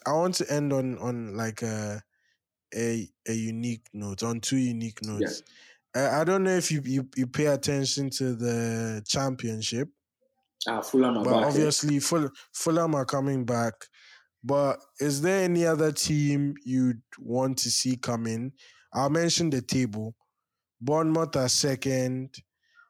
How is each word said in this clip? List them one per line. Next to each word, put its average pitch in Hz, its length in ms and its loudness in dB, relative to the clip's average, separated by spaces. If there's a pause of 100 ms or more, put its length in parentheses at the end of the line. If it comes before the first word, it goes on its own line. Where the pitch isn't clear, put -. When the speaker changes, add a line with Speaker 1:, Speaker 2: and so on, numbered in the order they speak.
Speaker 1:
I 139 60 0
want 175 240 2
to - 160 -4
end 147 200 0
on, 131 260 0
on, 117 380 -6
like, 113 260 -6
a, 107 400 -4 (720)
a, 117 340 -2 (180)
a 113 60 -4
unique 113 600 -4
note, 101 300 -8
on 117 180 -2
two 135 160 -2
unique 117 460 -2
Speaker 2:
Yeah. 107 100 -8
Speaker 1:
notes. 101 300 -4 (520)
Uh, 135 180 2
I 151 120 2
don't 190 200 2
know 185 120 2
if 170 140 0
you, 151 140 0
you, 131 320 -2
you 131 100 0
pay 147 200 0
attention 139 640 0
to 127 240 -2
the 113 720 -2
championship. 123 840 -2 (800)
Speaker 2:
Ah, 110 120 -2
Fulham 127 380 4
are 104 60 2
Speaker 1:
But 123 80 4
Speaker 2:
back, 110 100 6
eh? - 60 4
Speaker 1:
obviously, 147 500 2
Ful-, 147 320 2 (220)
Fulham 165 420 2
are 139 100 2
coming 135 400 0
back. 117 300 0 (720)
But 139 340 2 (220)
is 143 220 0
there 185 200 4
any 175 240 4
other 156 240 2
team 143 640 2 (100)
you'd 127 380 2 (160)
want 127 400 -2
to 123 120 -2
see 127 260 0
come 117 320 -4
in? 117 240 -4 (400)
I'll 135 180 2
mention 165 400 2
the 131 100 0
table. 113 540 -2 (680)
Bournemouth 156 560 2
are 127 120 2
second. 131 880 -2 (540)